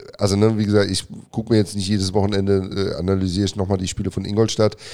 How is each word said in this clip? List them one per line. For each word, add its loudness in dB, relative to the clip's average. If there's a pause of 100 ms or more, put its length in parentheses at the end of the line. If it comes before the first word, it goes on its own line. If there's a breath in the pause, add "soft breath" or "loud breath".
(180)
also, 0
ne, 4
wie 0
gesagt, 4
ich -4 (240)
guck -6
mir 4
jetzt 2
nicht -4
jedes 0
Wochenende, 0
äh, -8
analysiere 0
ich -4
nochmal 0
die -4
Spiele -6
von -6
Ingolstadt, 0 (180 loud breath)